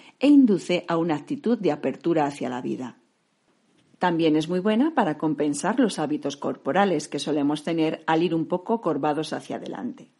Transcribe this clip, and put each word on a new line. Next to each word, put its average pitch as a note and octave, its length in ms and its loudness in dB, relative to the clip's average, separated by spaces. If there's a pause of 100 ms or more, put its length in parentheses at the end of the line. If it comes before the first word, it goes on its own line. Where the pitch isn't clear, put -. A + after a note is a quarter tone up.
(200)
e C4+ 80 2
induce G#3 600 6
a E3+ 100 0
una E3 180 0
actitud D3+ 420 -2
de F3 140 0
apertura C#3+ 560 0
hacia C#3 220 -6
la B2+ 120 -8
vida. C3 380 -8 (1000)
También E3 380 2
es D#3 120 0
muy F3+ 120 0
buena A3 340 2
para D#3+ 240 0
compensar D3+ 600 -2
los A3 180 2
hábitos D3 400 -4
corporales D3+ 720 -2
que D3 100 -8
solemos D3 460 -2
tener D#3+ 420 -2
al D#3+ 160 2
ir E3+ 140 0
un D#3+ 100 0
poco G3+ 340 -4
corvados D3+ 540 -2
hacia C3 220 -10
adelante. - 640 -10